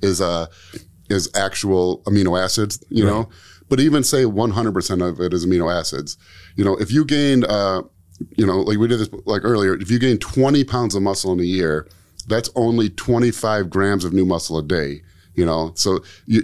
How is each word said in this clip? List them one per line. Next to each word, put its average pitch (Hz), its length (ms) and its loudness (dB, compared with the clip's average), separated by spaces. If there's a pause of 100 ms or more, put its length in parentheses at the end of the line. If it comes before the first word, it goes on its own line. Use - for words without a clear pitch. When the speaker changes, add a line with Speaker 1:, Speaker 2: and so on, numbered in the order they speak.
Speaker 1:
is, 92 200 2
uh, 85 260 0 (600)
is 95 240 0
actual 95 680 0
amino 95 360 2
acids, 104 500 -2
you 107 160 2
Speaker 2:
Right. 104 60 4
Speaker 1:
know? 107 180 -4 (400)
But 131 100 2
even 143 240 2
say 131 220 2
one 107 260 0
hundred 110 220 0
percent 90 280 -2
of 87 200 -2
it 90 120 0
is 87 120 -2
amino 87 280 2
acids. 73 440 -6 (380)
You 101 100 0
know, 98 120 2
if 101 140 -4
you 151 140 2
gain, 139 400 2
uh, 98 380 0 (520)
you 107 100 2
know, 95 140 2
like 104 200 0
we 117 80 4
did 117 120 0
this, 104 100 -4 (160)
like, 101 200 -2
earlier, 101 300 2
if 92 140 -8
you 120 80 2
gain 120 200 2
twenty 135 480 2
pounds 123 280 -2
of 101 80 -2
muscle 98 300 -2
in 90 80 0
a 90 40 0
year, 85 440 -2 (400)
that's 113 280 -2
only 117 340 2
twenty-five 110 800 0
grams 95 340 0
of 85 80 -4
new 95 140 2
muscle 85 320 -2
a 78 60 -2
day, 76 380 -4 (340)
you 87 100 2
know? 80 300 -2
So, 95 280 -2 (220)
you, 110 180 2